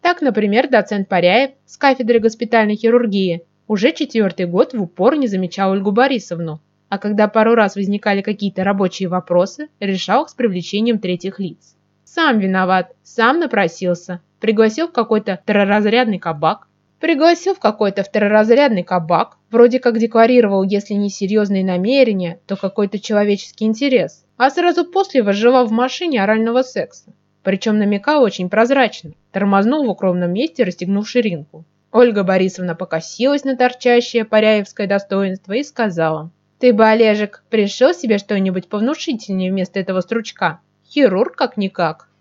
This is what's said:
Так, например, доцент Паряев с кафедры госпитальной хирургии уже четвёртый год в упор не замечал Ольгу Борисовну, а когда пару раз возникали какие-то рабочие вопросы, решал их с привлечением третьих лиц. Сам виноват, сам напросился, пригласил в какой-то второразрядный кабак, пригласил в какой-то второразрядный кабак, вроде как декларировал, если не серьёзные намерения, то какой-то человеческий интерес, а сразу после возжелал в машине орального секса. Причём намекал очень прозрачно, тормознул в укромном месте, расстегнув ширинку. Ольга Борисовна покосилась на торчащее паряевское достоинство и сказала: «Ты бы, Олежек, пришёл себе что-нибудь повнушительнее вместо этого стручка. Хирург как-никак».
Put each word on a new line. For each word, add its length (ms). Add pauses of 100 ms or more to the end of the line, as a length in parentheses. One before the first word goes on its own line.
Так, 160
например, 480
доцент 400
Паряев 440 (120)
с 120
кафедры 420
госпитальной 560
хирургии 680 (260)
уже 240
четвёртый 540
год 300
в 80
упор 320
не 100
замечал 460
Ольгу 200
Борисовну, 720 (280)
а 100
когда 280
пару 280
раз 200
возникали 460
какие-то 420
рабочие 460
вопросы, 580 (120)
решал 460
их 40
с 60
привлечением 640
третьих 400
лиц. 360 (280)
Сам 340
виноват, 640
сам 380
напросился, 840 (180)
пригласил 500
в 20
какой-то 500
второразрядный 800
кабак, 480 (320)
пригласил 560
в 40
какой-то 440
второразрядный 800
кабак, 540 (120)
вроде 300
как 180
декларировал, 640
если 320
не 160
серьёзные 560
намерения, 800
то 100
какой-то 440
человеческий 680
интерес, 580 (140)
а 140
сразу 340
после 380
возжелал 420
в 60
машине 500
орального 400
секса. 500 (300)
Причём 360
намекал 460
очень 260
прозрачно, 600 (200)
тормознул 540
в 60
укромном 420
месте, 300
расстегнув 440
ширинку. 560 (280)
Ольга 320
Борисовна 500
покосилась 720
на 120
торчащее 720
паряевское 600
достоинство 640
и 80
сказала: 680 (260)
«Ты 160
бы, 140
Олежек, 640
пришёл 420
себе 240
что-нибудь 500
повнушительнее 840
вместо 280
этого 220
стручка. 580 (300)
Хирург 460
как-никак». 760 (120)